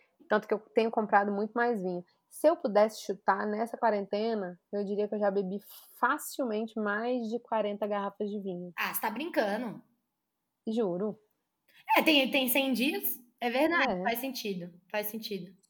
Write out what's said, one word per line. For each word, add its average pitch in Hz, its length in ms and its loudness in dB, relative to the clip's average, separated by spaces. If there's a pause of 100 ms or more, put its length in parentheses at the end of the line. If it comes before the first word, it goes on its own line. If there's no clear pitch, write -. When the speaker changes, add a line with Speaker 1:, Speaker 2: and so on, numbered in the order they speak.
(280)
Speaker 1:
Tanto 214 180 2
que - 60 -2
eu 202 60 0 (160)
tenho 226 160 2
comprado 208 420 2
muito 214 220 -2
mais 240 280 2
vinho. 180 220 -4 (240)
Se - 180 -2
eu 330 100 8
pudesse 220 480 2
chutar 202 420 0
nessa 214 320 -4
quarentena, 208 840 0 (100)
eu 202 140 -2
diria 202 240 -2
que 214 60 -4
eu 208 40 -2
já 202 120 4
bebi 196 280 -2 (400)
facilmente 233 800 -2
mais 220 500 -2
de 233 120 -2
quarenta 208 460 -2
garrafas 202 440 -4
de 208 80 -6
vinho. 180 400 -6
Speaker 2:
Ah, 196 160 -2
você - 60 -4
tá 220 100 -2
brincando. 226 720 -2 (880)
Speaker 1:
Juro. 208 500 -2 (760)
Speaker 2:
É, 311 60 6
tem, 285 280 6
tem 262 180 2
cem 269 240 2
dias. 285 300 0 (380)
É 247 100 0
verdade, 262 500 2
Speaker 1:
É. 185 40 -4
Speaker 2:
faz 233 160 0
sentido, 202 500 -6 (200)
faz 208 160 -2
sentido. 202 440 -8 (200)